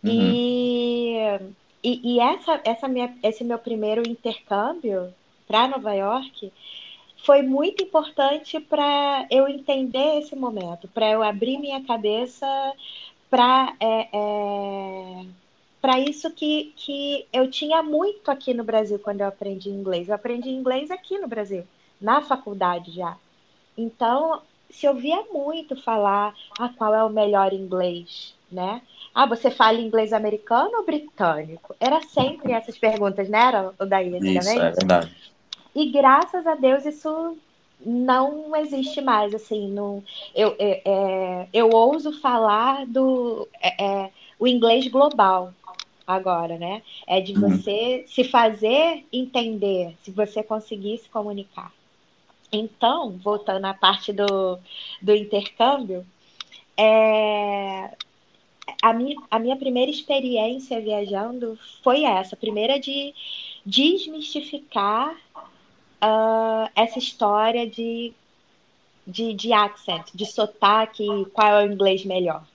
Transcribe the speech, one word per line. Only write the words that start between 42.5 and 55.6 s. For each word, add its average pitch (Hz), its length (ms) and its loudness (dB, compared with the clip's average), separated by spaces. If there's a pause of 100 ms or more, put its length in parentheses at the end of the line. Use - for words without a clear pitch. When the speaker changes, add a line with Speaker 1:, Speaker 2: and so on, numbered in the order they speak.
Speaker 2:
do, 247 600 0 (140)
é, 185 220 -2
é, 196 260 -2 (300)
o 233 80 0
inglês 247 400 4
global 208 680 4 (520)
agora, 175 520 -2
né? 185 240 -8 (260)
É 190 140 4
de 190 140 -8
Speaker 1:
Uhum. 202 40 2
Speaker 2:
você 202 680 0
se - 180 2
fazer 247 880 2
entender, 214 880 -2
se 196 80 -16
você 208 320 -2
conseguir 214 560 -8
se - 100 -20
comunicar. 208 640 -10 (800)
Então, 226 680 0
voltando 196 480 -2
à 196 80 -4
parte 196 400 0
do, 190 460 0 (420)
do 202 140 6
intercâmbio, 208 880 0 (720)